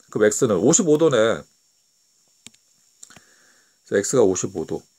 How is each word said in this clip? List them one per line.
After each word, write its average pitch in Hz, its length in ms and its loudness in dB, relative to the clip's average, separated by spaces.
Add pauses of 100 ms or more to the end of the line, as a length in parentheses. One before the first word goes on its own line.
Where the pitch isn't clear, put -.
(100)
그럼 107 160 0
X는 107 320 0
오십오 151 380 2
도네. 113 460 0 (2500)
그래서 107 120 -4
X가 117 260 0
오십오 92 420 -2
도. - 160 -10 (180)